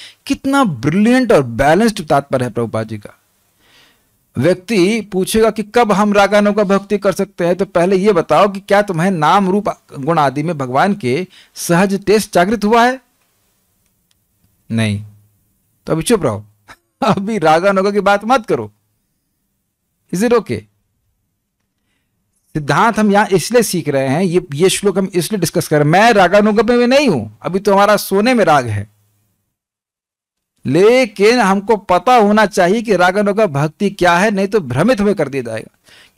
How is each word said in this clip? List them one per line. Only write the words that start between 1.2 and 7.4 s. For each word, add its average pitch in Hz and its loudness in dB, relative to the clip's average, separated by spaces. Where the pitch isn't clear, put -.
और 160 4
बैलेंस्ड 151 0
तात्पर्य 139 -2
है 123 -6
प्रभुपाद 110 -6
जी 110 -12
का। - -20
व्यक्ति 185 0
पूछेगा 208 -2
कि 214 -6
कब 220 0
हम 208 0
रागानुगा 208 2
भक्ति 196 -2
कर 196 0
सकते 190 -4